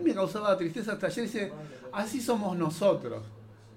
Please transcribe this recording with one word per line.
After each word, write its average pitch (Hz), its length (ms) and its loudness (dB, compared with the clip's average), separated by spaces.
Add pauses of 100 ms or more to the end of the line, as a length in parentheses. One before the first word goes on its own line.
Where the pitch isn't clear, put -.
me 294 100 6
causaba 196 440 2
tristeza 190 360 -2
hasta 190 140 0
ayer, 233 180 -2
dice, 202 260 -2 (400)
"Así 220 300 -2
somos 208 360 2
nosotros". 151 680 2 (520)